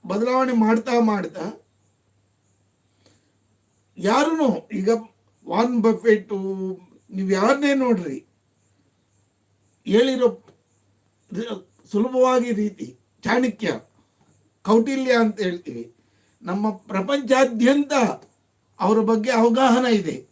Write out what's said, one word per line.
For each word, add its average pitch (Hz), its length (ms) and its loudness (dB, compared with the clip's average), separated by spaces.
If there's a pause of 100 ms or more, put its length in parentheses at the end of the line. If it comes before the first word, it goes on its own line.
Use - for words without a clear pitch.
ಬದಲಾವಣೆ 247 460 0
ಮಾಡ್ತಾ 226 480 0
ಮಾಡ್ತಾ, 202 520 -4 (2500)
ಯಾರೂನು 262 760 0
ಈಗ 190 160 -4 (580)
ವಾರನ್ 226 360 -2
ಬಫೆಟ್, 220 500 0 (800)
ನೀವು 190 180 -6
ಯಾರನ್ನೇ 269 440 2
ನೋಡ್ರಿ, 214 520 -2 (1600)
ಹೇಳಿರೋ 240 560 2 (1500)
ಸುಲಭವಾಗಿ 247 600 2
ರೀತಿ, 202 440 -6 (280)
ಚಾಣಕ್ಯ, 214 560 -2 (840)
ಕೌಟಿಲ್ಯ 254 500 0
ಅಂತ 226 280 2
ಹೇಳ್ತೀವಿ. - 540 -8 (480)
ನಮ್ಮ 202 280 -2
ಪ್ರಪಂಚಾದ್ಯಂತ 254 1200 0 (880)
ಅವರ 214 200 2
ಬಗ್ಗೆ 220 300 0
ಅವಗಾಹನ 240 560 4
ಇದೆ. 175 460 -2